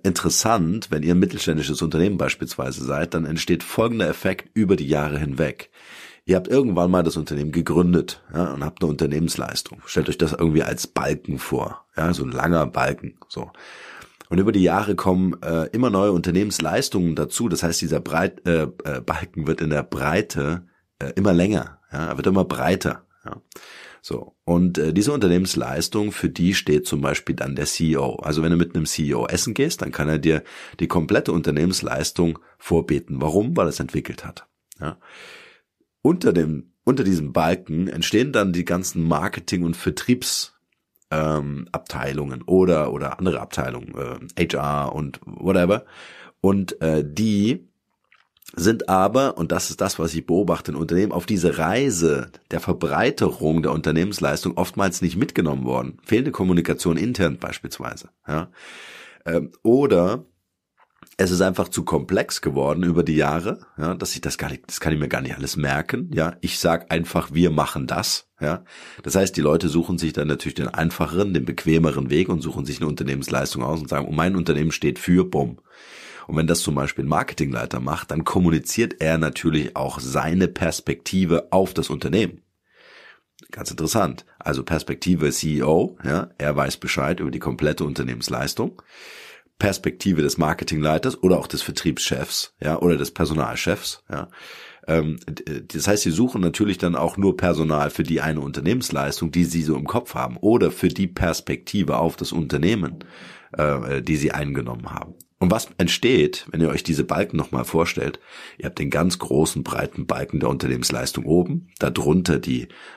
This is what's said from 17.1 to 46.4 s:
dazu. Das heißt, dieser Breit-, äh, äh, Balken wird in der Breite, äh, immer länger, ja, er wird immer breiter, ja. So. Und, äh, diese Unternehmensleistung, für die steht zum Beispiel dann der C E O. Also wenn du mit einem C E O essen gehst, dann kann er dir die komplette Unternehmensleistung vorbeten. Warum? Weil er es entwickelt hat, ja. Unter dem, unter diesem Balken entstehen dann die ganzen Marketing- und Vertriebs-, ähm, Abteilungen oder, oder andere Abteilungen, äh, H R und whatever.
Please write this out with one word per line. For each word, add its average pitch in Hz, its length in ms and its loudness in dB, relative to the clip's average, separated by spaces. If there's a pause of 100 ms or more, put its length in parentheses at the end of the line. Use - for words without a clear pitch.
dazu. 95 360 -2
Das 82 120 -2
heißt, 85 200 0
dieser 78 180 0
Breit-, - 460 -2
äh, 85 160 4 (220)
äh, 67 180 -6
Balken 78 440 -6
wird 78 140 -2
in 78 80 0
der 73 140 0
Breite, 78 840 -2 (320)
äh, 71 160 -8
immer 95 200 4
länger, 87 460 0 (120)
ja, 78 140 -6
er - 100 -4
wird 71 100 0
immer 190 200 4
breiter, - 600 -2 (200)
ja. - 160 -14 (580)
So. - 340 -10 (100)
Und, 87 340 4
äh, 80 160 2
diese 104 180 4
Unternehmensleistung, 92 1000 2
für - 200 -2
die 90 240 2
steht 76 320 2
zum 71 160 -2
Beispiel 71 320 -2
dann 69 200 -6
der 73 120 -2
C 80 260 2
E 78 60 2
O. 67 180 -2
Also 78 260 -2
wenn 82 80 4
du 85 60 4
mit 85 180 2
einem 80 120 0
C 76 220 -2
E 69 60 0
O 58 120 0
essen 110 260 -2
gehst, 135 300 0
dann 76 100 -6
kann 73 160 -2
er 78 100 2
dir 78 240 2 (380)
die 87 80 0
komplette 90 440 0
Unternehmensleistung 85 1080 0 (180)
vorbeten. 73 640 0
Warum? 87 380 2
Weil 95 80 4
er 76 40 0
es - 100 -6
entwickelt - 440 -6
hat, - 220 -16 (340)
ja. - 160 -8 (1120)
Unter 147 280 4
dem, 78 400 0 (100)
unter 135 180 2
diesem 82 300 0
Balken 85 560 0
entstehen 110 420 0
dann 104 220 2
die 85 140 -2
ganzen 87 420 -2
Marketing- 87 560 -2
und 85 100 0
Vertriebs-, - 800 -2 (580)
ähm, 76 640 -2
Abteilungen 69 720 -6
oder, 87 500 4
oder 69 260 -6
andere 85 220 0
Abteilungen, 64 540 -8 (420)
äh, 87 160 0
H - 60 -2
R 71 360 -2
und 73 300 -8
whatever. 92 640 2 (560)